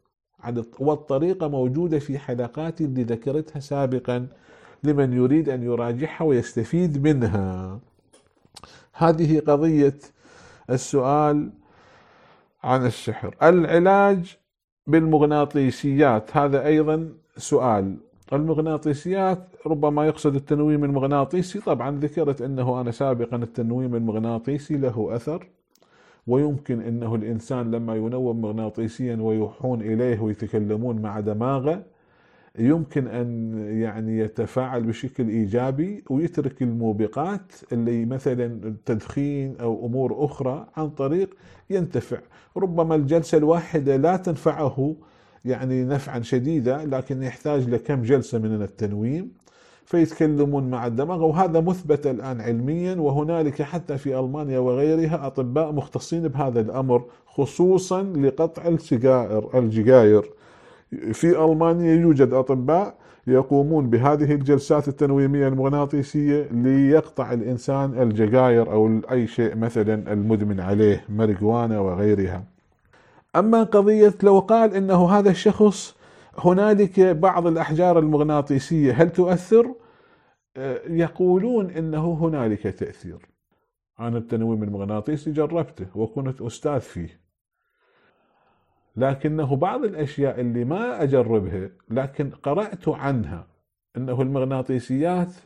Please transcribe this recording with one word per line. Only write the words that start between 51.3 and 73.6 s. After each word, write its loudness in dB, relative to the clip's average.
مثبت -2
الآن -6
علمياً، -4
وهنالك -2
حتى -8
في -4
ألمانيا -4
وغيرها 0
أطباء -2
مختصين -6
بهذا -2
الأمر، 0
خصوصًا 0
لقطع -2
السجائر، 2
الجزائر. 8
في 2
ألمانيا 4
يوجد 6
أطباء 0
يقومون 2
بهذه 2
الجلسات 2
التنويمية 2
المغناطيسية 0
ليقطع 2
الإنسان -2
الجزائر 4
أو 4
أي 0
شيء -2
مثلًا -2
المدمن 0
عليه، 2
ماريجوانا 0
وغيرها. 0
أما 4